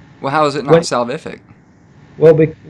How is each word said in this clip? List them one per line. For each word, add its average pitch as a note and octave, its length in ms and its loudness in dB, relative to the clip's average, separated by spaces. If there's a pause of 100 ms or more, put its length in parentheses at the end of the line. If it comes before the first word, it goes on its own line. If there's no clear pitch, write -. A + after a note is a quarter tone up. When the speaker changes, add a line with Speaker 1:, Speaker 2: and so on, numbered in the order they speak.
(220)
Speaker 1:
Well, C3+ 100 -6
how D3+ 140 0
is C#3+ 100 -4
it D3 80 -6
not C#3+ 100 0
Speaker 2:
When E3+ 80 4
Speaker 1:
salvific? C3 580 -6 (800)
Speaker 2:
Well, D#3 160 6
bec-, D3+ 220 0 (140)